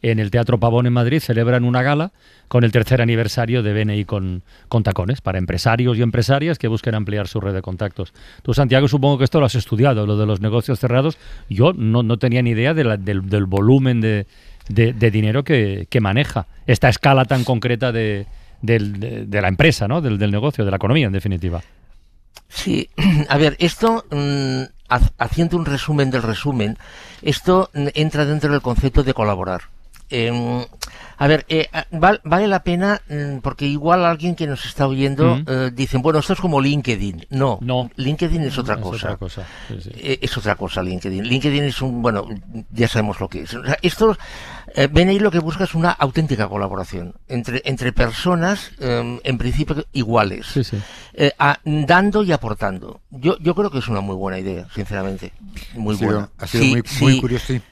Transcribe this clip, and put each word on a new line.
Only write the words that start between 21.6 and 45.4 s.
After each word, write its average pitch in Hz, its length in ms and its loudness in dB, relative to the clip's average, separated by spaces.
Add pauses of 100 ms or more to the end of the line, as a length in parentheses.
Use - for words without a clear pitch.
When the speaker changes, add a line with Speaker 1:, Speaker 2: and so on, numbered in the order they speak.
Speaker 2:
Sí, - 460 -4
<clears throat> 156 320 2
a 139 80 2
ver, 147 220 4
esto, 226 500 0
mm, 139 520 -2 (280)
ha-, 123 300 4
haciendo 170 360 0
un 165 120 0
resumen 139 420 0
del 123 140 0
resumen, 113 540 -2 (440)
esto, 185 540 2
mm, 143 180 -2
entra 151 320 0
dentro 147 260 0
del 143 100 2
concepto 127 420 2
de 131 100 0
colaborar. 92 480 -2 (500)
Em, 120 540 -2 (540)
a 143 80 2
ver, 147 220 2
eh, 160 220 0
a-, 160 200 -6
val-, 175 320 2
vale 180 240 2
la 190 160 0
pena, 185 440 0
mm, 143 360 -6
porque 135 240 -4
igual 160 360 2
alguien 170 300 0
que 165 140 -4
nos 139 180 -6
está - 220 -2
oyendo, 135 480 2
Speaker 1:
Mm. 147 120 -4
Speaker 2:
eh, 131 240 -2
dicen, 127 300 -2
"Bueno, 156 160 2
esto 151 160 0
es 180 60 -2
como 160 200 0
LinkedIn". 117 680 -2
No, 131 320 0
Speaker 1:
No. 123 360 -4
Speaker 2:
LinkedIn 156 440 -2
es 139 160 -4
otra 110 180 -2
Speaker 1:
Es 113 60 -8
Speaker 2:
cosa. 92 140 -6 (140)
Speaker 1:
otra 101 80 -6
cosa, 92 260 -12 (240)
sí, 110 160 -12
sí. 98 100 -14
Speaker 2:
Eh, 131 260 -4
es - 160 -4
otra 104 200 -2
cosa 95 260 -6
LinkedIn. 92 460 -6
LinkedIn 139 380 0
es 127 180 -4
un, 123 180 -4
bueno, 110 260 -2 (440)
ya 113 160 2
sabemos 107 320 -2
lo 95 100 -4
que 76 140 -10
es. - 100 -14
O 120 100 -12
sea, 143 200 -2
esto, 208 340 2 (560)
eh, 139 180 2
B 156 120 6
N 190 100 4
I 196 60 2
lo 208 100 4
que 170 80 0
busca 165 280 -2